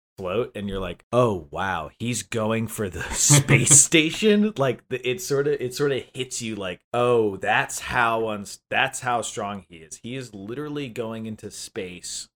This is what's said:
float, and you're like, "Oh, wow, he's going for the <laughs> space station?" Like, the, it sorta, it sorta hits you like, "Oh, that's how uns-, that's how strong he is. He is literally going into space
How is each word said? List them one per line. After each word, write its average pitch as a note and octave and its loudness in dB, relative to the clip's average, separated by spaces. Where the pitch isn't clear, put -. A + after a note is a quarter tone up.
float, G2 -2
and G#2 -6
you're G2 -4
like, F2 -8
"Oh, G#2+ 2
wow, E2+ -4
he's A#2 -4
going A2+ -2
for G#2+ -6
the - -8
<laughs> - -8
space - 6
station?" G#3 4
Like, C3 0
the, B2 -6
it B2 0
sorta, C#3+ 0
it B2 -4
sorta C#3 0
hits B2+ -8
you A2 -6
like, F#2 -8
"Oh, A#2+ 4
that's A2 0
how A2+ 0
uns-, G2+ -8
that's B2 0
how B2 0
strong G2+ -8
he F2 -20
is. D#2+ -20
He A#2+ -10
is B2 -12
literally C3+ -8
going A2+ -8
into G#2+ -10
space - -12